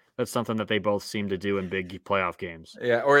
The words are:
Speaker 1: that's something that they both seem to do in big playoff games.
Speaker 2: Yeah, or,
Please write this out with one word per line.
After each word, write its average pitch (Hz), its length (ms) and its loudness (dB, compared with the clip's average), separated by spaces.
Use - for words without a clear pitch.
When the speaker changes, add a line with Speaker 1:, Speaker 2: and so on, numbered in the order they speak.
Speaker 1:
that's 120 140 -2
something 117 260 0
that 107 120 -2
they 107 100 2
both 104 240 0
seem 104 260 -4
to 95 80 -2
do 98 200 0
in 95 120 -4
big 92 360 -6
playoff 95 320 0
games. 85 440 -12
Speaker 2:
Yeah, 120 200 2
or, 143 180 6